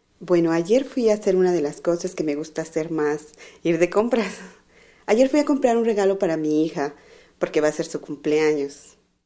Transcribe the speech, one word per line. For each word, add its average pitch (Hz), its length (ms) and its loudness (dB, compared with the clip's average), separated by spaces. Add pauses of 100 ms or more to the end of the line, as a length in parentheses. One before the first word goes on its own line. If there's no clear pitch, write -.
(200)
Bueno, 170 320 2
ayer 190 320 2
fui 240 260 0
a 208 40 4
hacer 208 200 0
una 185 160 4
de 170 120 0
las 147 180 -4
cosas 175 340 -2
que - 80 -4
me 147 140 -2
gusta 156 260 -8
hacer 160 300 -6
más, 151 400 -2 (320)
ir 165 160 0
de 175 100 2
compras. 214 480 0 (680)
Ayer 240 220 4
fui 294 120 2
a 294 40 2
comprar 262 320 2
un 233 80 2
regalo 196 360 0
para 165 160 0
mi 156 280 0
hija, 147 300 -4 (480)
porque 156 180 0
va 151 60 4
a 151 60 2
ser 156 140 -6
su - 140 -10
cumpleaños. 151 960 -2 (300)